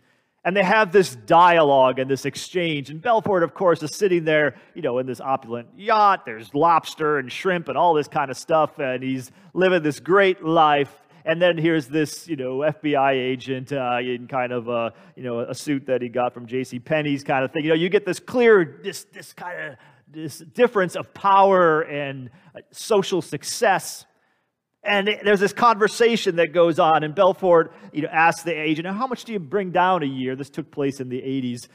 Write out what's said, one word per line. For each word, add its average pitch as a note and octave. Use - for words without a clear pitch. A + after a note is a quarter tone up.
And F3+
they G3+
have G3+
this D#3
dialogue C#3+
and C3
this C3+
exchange. D3+
And D#3
Belfort, G#3
of D#3+
course, E3+
is D3+
sitting F3
there, D3+
you F3
know, B2+
in C3
this B2+
opulent A#2+
yacht. G#3
There's G#3+
lobster D3+
and B2+
shrimp F3+
and C3
all E3
this D3
kind C#3
of B2
stuff. D#3
And B2+
he's C3
living F3+
this D3
great F#3
life. D3+
And E3
then F3
here's D#3+
this, D3+
you D#3+
know, C3
F D3+
B D3
I C3+
agent, C3
uh, B2
in B2
kind B2
of A#2
a, A#2
you -
know, A#2+
a B2+
suit C#3
that B2+
he B2
got B2
from A#2+
J B2+
C B2
Penney's D3
kind C3+
of B2+
thing. D3
You D#3+
know, E3
you E3
get G3
this F3
clear, G#3
this, F#3+
this F#3
kind D#3+
of, A#2+
this D#3
difference G3
of -
power F#3+
and, C#3
uh, -
social G3
success. -
And G#3
it, G3+
there's G3+
this G3+
conversation A3
that E3+
goes E3+
on, D#3
and D3+
Belfort, F3+
you D3
know, D#3+
asks E3
the E3+
agent, D#3
"Now, F#3+
how A#3
much A#3+
do A3+
you G3+
bring F3+
down F#3
a -
year?" C3
This C#3
took -
place C#3
in B2+
the B2
eighties, B2+